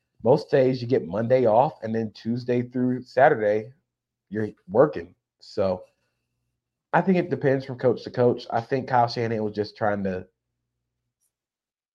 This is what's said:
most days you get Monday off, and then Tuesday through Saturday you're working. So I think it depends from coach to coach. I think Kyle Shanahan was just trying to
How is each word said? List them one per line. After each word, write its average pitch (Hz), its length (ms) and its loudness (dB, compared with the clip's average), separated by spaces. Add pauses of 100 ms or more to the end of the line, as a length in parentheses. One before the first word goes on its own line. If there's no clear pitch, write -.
(220)
most 135 280 2
days 127 300 2
you 120 80 -8
get 120 200 0
Monday 120 380 0
off, 120 360 2
and 110 120 -6
then 113 180 -4
Tuesday 123 500 -4
through 127 400 -2
Saturday 113 720 0 (580)
you're 104 200 -4 (180)
working. 101 460 0 (260)
So 95 420 -4 (1080)
I 160 80 4
think 185 180 2
it - 120 -2
depends 135 340 0
from 123 140 -12
coach 120 260 0
to 113 80 -14
coach. 123 380 0
I 117 100 -2
think 127 280 -4
Kyle 120 200 2
Shanahan 113 340 -4
was 104 120 -6
just 104 220 -6
trying 104 280 -2
to 92 220 -6 (1700)